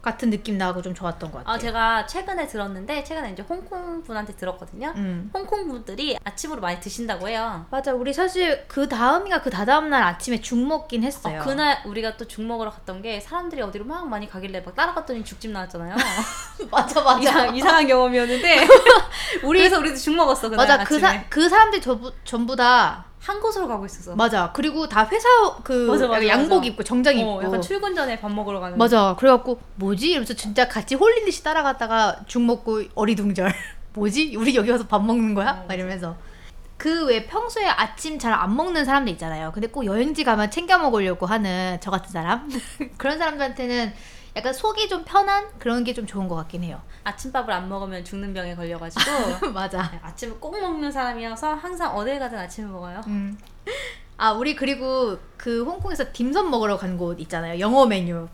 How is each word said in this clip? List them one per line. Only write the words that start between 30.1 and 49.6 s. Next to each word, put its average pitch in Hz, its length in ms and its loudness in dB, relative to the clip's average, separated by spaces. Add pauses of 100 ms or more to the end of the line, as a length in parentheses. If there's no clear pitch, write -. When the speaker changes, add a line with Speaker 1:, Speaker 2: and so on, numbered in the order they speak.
Speaker 1:
이러면서 247 240 0
진짜 214 340 2
같이 - 260 -4
홀린 440 300 6
듯이 370 180 -2
따라갔다가 233 840 0
죽 247 160 -2
먹고 233 400 0 (120)
어리둥절. 202 580 0 (180)
<laughs> - 240 -14
"뭐지? 214 420 0
우리 240 180 2
여기 226 160 2
와서 233 160 2
밥 208 180 2
먹는 226 300 2
거야?" 202 160 0
Speaker 2:
어, - 40 -2
Speaker 1:
막 185 80 -12
Speaker 2:
맞아. 190 120 -8
Speaker 1:
이러면서. 180 420 -8 (600)
그 320 280 -2
왜 226 200 2
평소에 453 400 -4
아침 302 520 -2
잘 226 160 0
안 190 200 0
먹는 311 300 0
사람들 269 300 2
있잖아요. 160 380 -8
근데 214 160 -6
꼭 240 180 -6
여행지 262 380 0
가면 214 260 2
챙겨 349 280 2
먹으려고 208 480 0
하는 185 540 -2
저 190 100 -8
같은 185 200 -4
사람? 190 380 -4 (240)
<laughs> - 260 -12
그런 285 200 -2
사람들한테는 254 760 -4 (420)
약간 247 160 -4
속이 427 380 -2
좀 349 120 -4
편한 403 440 2 (120)
그런 240 260 -2
게 240 100 -4
좀 233 120 -6
좋은 196 220 -6
것 175 60 -4
같긴 165 300 -8
해요. 147 140 -10 (260)
Speaker 2:
아침밥을 240 500 -6
안 185 160 -6
먹으면 190 340 -8
죽는 196 300 -8
병에 180 200 -6
걸려가지고 170 920 -4
Speaker 1:
<laughs> 220 60 -8
맞아. 185 360 -4